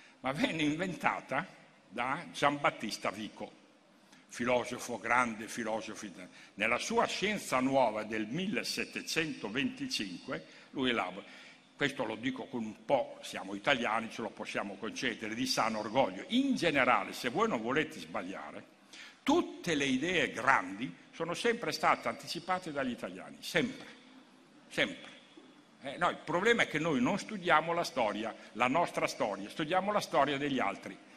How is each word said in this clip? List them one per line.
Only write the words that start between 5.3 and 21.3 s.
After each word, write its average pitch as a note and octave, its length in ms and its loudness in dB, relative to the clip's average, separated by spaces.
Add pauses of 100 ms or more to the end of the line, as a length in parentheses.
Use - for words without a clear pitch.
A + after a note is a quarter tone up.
filosofo G#2+ 560 -4
italiano. F2+ 260 -14 (240)
Nella A2+ 220 2
sua A3+ 280 2
Scienza F#3+ 540 0
Nuova B2+ 440 4
del A2 240 -2
millesettecentoventicinque, B2+ 2250 -4 (260)
lui B2+ 180 0
elabora, G2+ 360 -2 (500)
questo C#3 300 0
lo A2 100 -4
dico A#2 300 -4
con A#2+ 180 -4
un G#2+ 220 -10
po', C3 360 2
siamo F#2+ 340 -8
italiani, A2+ 540 0
ce A#2+ 120 -10
lo G#2 80 -4
possiamo G2+ 460 -6
concedere, A2 600 -4
di B2+ 120 0
sano A2+ 320 2
orgoglio. G#2+ 500 2
In C4 260 2
generale, B2 560 4
se - 180 -4
voi - 200 2
non A#2+ 120 0
volete C#3 380 0
sbagliare, F#2 800 -10 (440)
tutte C4+ 520 2
le C#3 100 2
idee C3+ 460 2
grandi A2+ 640 2 (160)
sono E3 220 -4